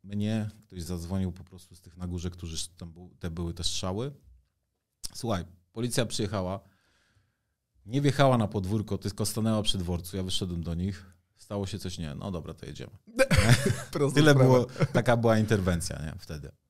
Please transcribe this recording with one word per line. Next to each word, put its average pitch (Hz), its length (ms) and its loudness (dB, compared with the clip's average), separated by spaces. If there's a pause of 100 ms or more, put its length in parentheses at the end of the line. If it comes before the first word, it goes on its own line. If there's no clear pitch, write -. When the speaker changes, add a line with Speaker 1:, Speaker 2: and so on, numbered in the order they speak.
Speaker 1:
Mnie 104 460 -2 (120)
ktoś 92 200 -14
zadzwonił 87 500 -4
po 87 120 -16
prostu - 320 -20
z - 40 -20
tych - 160 -20
na 90 100 -10
górze, 90 240 -6
którzy 82 260 -12
sz-, - 200 -8
tam 85 160 -16
był, 87 260 -20
te 87 120 -8
były 85 240 -6
te 87 100 -8
strzały. 107 480 -4 (1000)
Słuchaj, 95 300 -4 (280)
policja 120 340 -2
przyjechała, 98 540 -4 (1300)
nie 127 140 -2
wjechała 135 380 4
na 107 100 2
podwórko, 101 500 -2
tylko - 280 -4
stanęła 110 360 0
przy 101 160 0
dworcu. 87 380 -4
Ja 95 60 -4
wyszedłem 90 400 -4
do 82 120 -4
nich. 92 320 -4 (300)
Stało 101 300 -8
się 98 120 -8
coś, 87 200 -10
nie, 76 160 -8
no 95 160 -8
dobra, 80 240 -8
to - 120 -16
jedziemy. 71 240 -14 (520)
Speaker 2:
<laughs> - 500 4
Prosta 139 220 0
Speaker 1:
Tyle 151 180 8
Speaker 2:
sprawa. 131 180 8
Speaker 1:
było, 127 160 6 (260)
taka 120 240 4
była 113 220 4
interwencja, 92 640 2
nie, 80 160 -8
wtedy. 73 320 -12 (200)